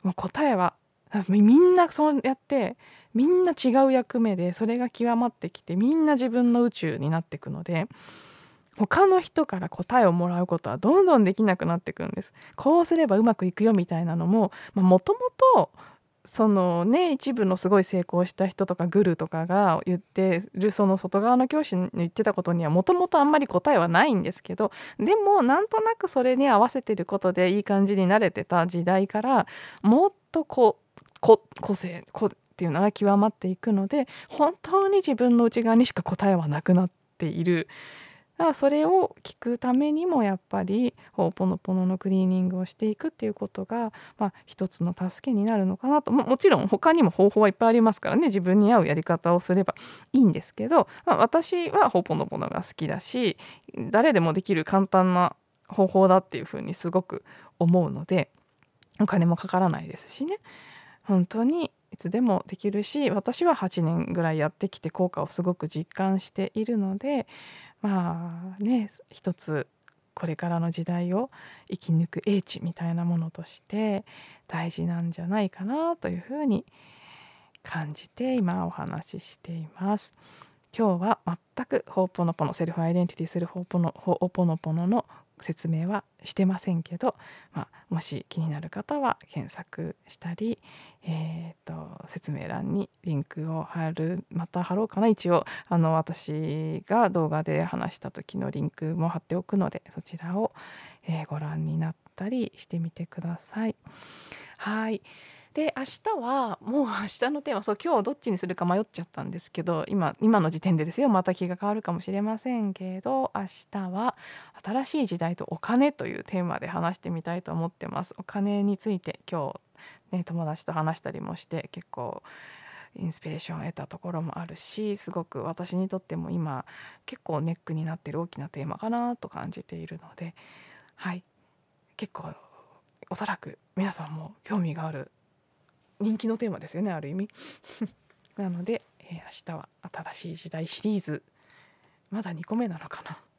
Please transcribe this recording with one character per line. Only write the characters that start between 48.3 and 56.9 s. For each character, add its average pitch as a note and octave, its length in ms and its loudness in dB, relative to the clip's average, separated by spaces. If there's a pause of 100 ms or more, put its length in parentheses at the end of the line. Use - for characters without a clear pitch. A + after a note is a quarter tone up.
分 F#3 200 4
に G#3 120 6
合 A3+ 100 8
う - 60 4
や D3 60 2
り D#3 100 0
方 E3+ 300 2
を F3 60 4
す F3+ 160 -2
れ F#3+ 80 4
ば - 100 -2 (400)
い B3+ 60 6
い C4 40 8
ん F#3+ 80 8
で - 100 -2
す - 120 -20
け G#3+ 140 -6
ど、 D#4 200 4 (180)
ま F4 80 2
あ、 - 40 2
私 E4 540 2
は F#4+ 180 4
ホ F3+ 100 2
ー F3 40 -2
ポ - 120 -4
ノ - 120 -4
ポ - 100 -8
ノ - 100 -6
が - 140 -6
好 - 140 -14
き D#3 120 -6
だ F#3 120 -4
し、 A#3+ 380 -2 (380)
誰 A#3+ 380 2
で G3 60 6
も E3 140 2
で F#3 100 -2
き G3+ 100 -2
る D#3+ 100 0
簡 F#3+ 220 2
単 F#3 300 4
な F3+ 200 2 (320)
方 F#3+ 200 2
法 F#3+ 200 6
だ F#3 100 8
っ F#3 80 2
て - 120 -10
い A2 40 -6
う - 40 -10
ふ - 100 -16
う - 60 -6
に F3+ 140 -10
す E3+ 160 -6